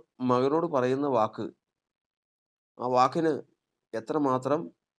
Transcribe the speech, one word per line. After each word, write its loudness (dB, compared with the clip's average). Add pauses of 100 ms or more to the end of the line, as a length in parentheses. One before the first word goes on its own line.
(300)
മകനോട് 2
പറയുന്ന 0
വാക്ക്, 0 (1300)
ആ -6
വാക്കിന് 4 (640)
എത്രമാത്രം, -2 (380)